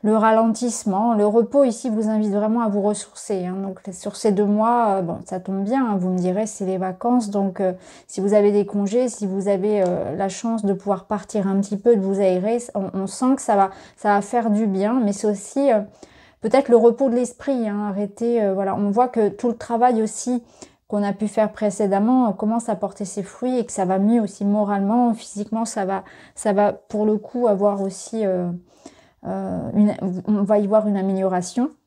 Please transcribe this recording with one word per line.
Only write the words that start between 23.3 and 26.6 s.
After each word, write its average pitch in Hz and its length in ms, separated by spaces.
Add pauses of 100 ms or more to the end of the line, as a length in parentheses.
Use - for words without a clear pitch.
et 226 60
que 233 80
ça 190 140
va 190 120
mieux 220 220
aussi 202 240
moralement, 208 680
physiquement, 220 500
ça 220 220
va, 190 180 (300)
ça - 180
va 208 220